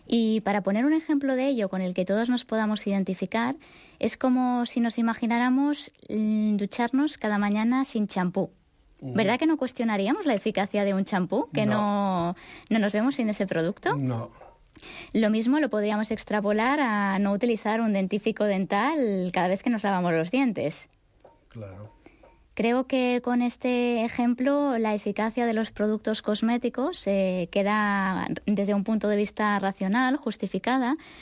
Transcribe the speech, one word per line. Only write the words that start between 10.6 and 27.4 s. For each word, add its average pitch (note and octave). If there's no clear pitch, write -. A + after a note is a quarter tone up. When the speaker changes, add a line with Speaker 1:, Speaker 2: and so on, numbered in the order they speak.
Speaker 1:
de G3
un F#3+
champú? G3+
¿Que G#3+
Speaker 2:
No. G3+
Speaker 1:
no, -
no A3
nos G3+
vemos A#3+
sin A3
ese G3+
producto? F3
Speaker 2:
No. B2+
Speaker 1:
Lo G#3+
mismo A3+
lo C#4
podríamos G#3+
extrapolar G#3+
a G#3
no G3+
utilizar A3
un A3
dentífrico G3+
dental G3+
cada F3+
vez G3
que B3+
nos A3
lavamos F3+
los E3
dientes. A3+
Speaker 2:
Claro. G#2
Speaker 1:
Creo A#3+
que B3
con B3
este A#3+
ejemplo B3+
la G#3+
eficacia G#3+
de A#3
los A3
productos G#3+
cosméticos, A#3+
eh, F#3